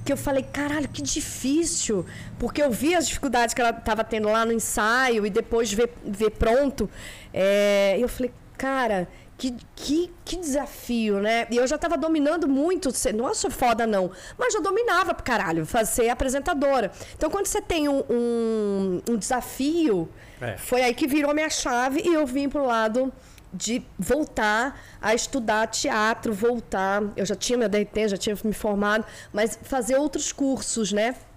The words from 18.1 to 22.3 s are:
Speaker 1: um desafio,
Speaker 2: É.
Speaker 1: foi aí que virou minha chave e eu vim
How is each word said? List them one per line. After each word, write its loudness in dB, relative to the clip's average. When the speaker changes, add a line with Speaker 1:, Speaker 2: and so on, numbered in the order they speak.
Speaker 1:
um 2
desafio, 0
Speaker 2:
É. -4
Speaker 1:
foi 0
aí 2
que 0
virou 2
minha 0
chave 0
e 4
eu 4
vim -2